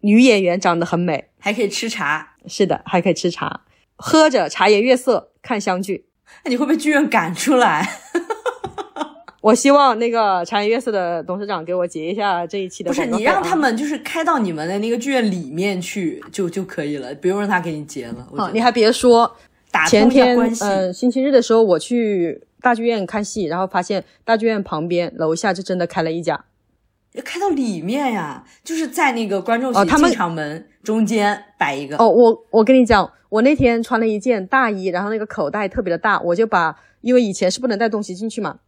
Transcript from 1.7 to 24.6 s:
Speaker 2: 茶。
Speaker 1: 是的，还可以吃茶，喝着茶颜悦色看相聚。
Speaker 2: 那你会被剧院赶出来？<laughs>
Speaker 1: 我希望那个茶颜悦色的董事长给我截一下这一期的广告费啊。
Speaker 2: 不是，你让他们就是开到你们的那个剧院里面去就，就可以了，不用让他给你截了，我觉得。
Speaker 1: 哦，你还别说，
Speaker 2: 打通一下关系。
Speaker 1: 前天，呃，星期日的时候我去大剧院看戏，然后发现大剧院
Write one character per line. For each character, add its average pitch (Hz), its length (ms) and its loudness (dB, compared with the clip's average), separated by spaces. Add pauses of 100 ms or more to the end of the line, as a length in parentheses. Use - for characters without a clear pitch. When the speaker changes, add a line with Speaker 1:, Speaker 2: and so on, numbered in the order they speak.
Speaker 2:
茶。 156 480 -6 (100)
Speaker 1:
是 196 180 0
的， 156 200 -2
还 180 180 0
可 190 80 0
以 160 40 2
吃 180 160 -4
茶， - 320 -10 (340)
喝 311 340 4
着 208 180 0
茶 190 200 2
颜 208 120 6
悦 247 160 4
色 254 360 -2 (100)
看 214 180 -4
相 190 220 -4
聚。 190 240 -8 (380)
Speaker 2:
那 339 40 -6
你 247 80 0
会 269 80 0
被 302 120 2
剧 - 140 -2
院 294 200 2
赶 180 240 0
出 262 220 0
来？ 185 380 2
<laughs> - 40 -18 (1400)
Speaker 1:
我 220 140 4
希 269 160 2
望 277 280 4
那 233 120 -2
个 202 340 0
茶 208 160 -4
颜 208 80 -2
悦 233 120 0
色 233 100 -6
的 175 320 -2
董 175 160 -8
事 202 80 -8
长 180 180 -6
给 170 80 -6
我 180 140 -2
截 165 240 -8
一 196 40 -4
下 196 320 -2
这 202 120 -8
一 190 100 -6
期 - 140 -14
的 170 100 -4
广 262 40 -2
告 311 60 -4
费 262 60 -4
啊。 - 20 -4
Speaker 2:
不 208 60 -2
是， - 20 -2
你 214 60 -4
让 370 180 0
他 349 120 -2
们 269 220 0
就 269 80 -4
是 294 140 -4
开 - 260 -6
到 285 140 0
你 190 140 -2
们 151 160 -6
的 196 120 -4
那 226 100 -4
个 233 80 -2
剧 247 120 -6
院 240 200 0
里 170 200 -6
面 185 300 -4
去 175 420 -6 (100)
就， 180 180 -4
就 185 140 -6
可 165 200 -10
以 147 120 -6
了， 131 180 -10
不 147 140 -4
用 190 100 -2
让 202 100 -4
他 185 120 0
给 165 120 -6
你 151 120 -8
截 127 240 -12
了， 117 220 -14
我 - 60 -12
觉 208 80 -2
得。 175 40 -6
Speaker 1:
哦， - 40 -8
你 220 80 -2
还 240 100 4
别 226 220 4
说， 233 400 4 (380)
Speaker 2:
打 156 160 2
通 214 240 6
一 - 0 -
下 247 240 6
关 233 180 2
系。 226 60 -6
Speaker 1:
前 202 100 -2
天， 190 180 0
呃， 180 60 -4
星 247 160 0
期 262 140 0
日 285 80 0
的 254 100 6
时 - 120 0
候 226 100 6
我 185 160 4
去 208 680 -2 (140)
大 247 140 2
剧 226 100 -6
院 226 220 0
看 208 180 -6
戏， 202 200 -6
然 160 140 -4
后 190 80 -2
发 185 140 -2
现 190 240 -4 (200)
大 226 120 2
剧 214 80 -2
院 220 180 0